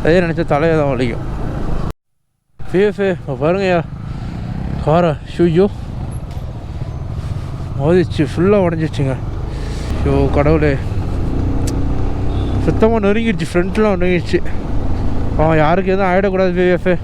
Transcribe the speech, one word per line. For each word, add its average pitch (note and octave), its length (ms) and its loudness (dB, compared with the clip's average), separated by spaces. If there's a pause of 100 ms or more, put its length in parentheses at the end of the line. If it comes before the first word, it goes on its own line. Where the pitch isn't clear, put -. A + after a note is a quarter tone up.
அதே - 160 4
நினைச்ச E3 240 -2
தலையை D#3+ 340 2
தான் C#3 180 0
வலிக்கும். A#2 280 -2 (1500)
பி F3+ 100 2
எஃப், G3+ 200 0
இப்போ E3 320 -2
பாருங்கய்யா F3 500 0 (1000)
காரை, E3 280 4 (240)
ஷூயோ F3 300 4 (2250)
மோதிச்சு, D#3+ 440 2 (100)
ஃபுல்லா F#3+ 300 4
உடஞ்சிச்சுங்க. D#3 480 0 (920)
ஐயோ C#3 300 4
கடவுளே, D3 420 4 (1900)
சுத்தமா A3 320 2
நொறுங்கிடுச்சு, G3+ 560 0
ஃப்ரண்ட்லாம் F#3+ 440 2
நொறுங்கிடுச்சு. F3 440 2 (1000)
அவன் D#3+ 180 4
யாருக்கு F3 360 2
எதுவும் F#3+ 200 2
ஆயிடக்கூடாது F#3+ 420 2
பி F3+ 140 2
எஃப். F3 360 2